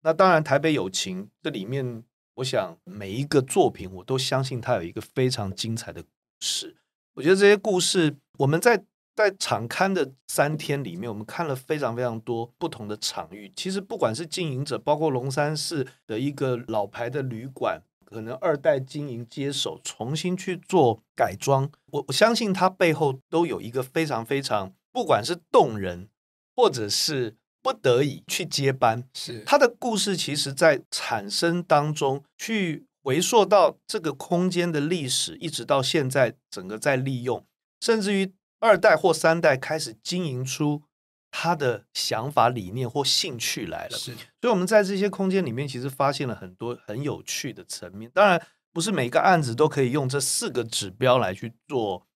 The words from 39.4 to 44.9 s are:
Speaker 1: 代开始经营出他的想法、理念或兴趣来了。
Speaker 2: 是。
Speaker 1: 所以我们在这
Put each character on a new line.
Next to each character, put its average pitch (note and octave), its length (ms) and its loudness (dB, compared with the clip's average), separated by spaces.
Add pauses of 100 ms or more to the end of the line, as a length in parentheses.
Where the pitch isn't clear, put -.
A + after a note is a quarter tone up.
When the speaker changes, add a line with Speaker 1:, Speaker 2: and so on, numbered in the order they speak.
Speaker 1:
代 D3 160 4
开 D#3 200 -6
始 C#3 240 -8
经 F3 240 -4
营 B2+ 180 -6
出 D3 400 -2 (480)
他 E3+ 240 -2
的 B2 380 -2
想 A#2 380 -4
法、 A#2 180 6
理 G#2 220 -4
念 B2 180 -4
或 C#3+ 140 -4
兴 C#3 340 0
趣 A2 280 -4
来 E2 220 -8
了。 - 100 -10
Speaker 2:
是。 - 160 -10 (280)
Speaker 1:
所 - 20 -6
以 A#3 40 2
我 A#3 80 4
们 F#3 100 2
在 G#3 180 6
这 F#3+ 140 -2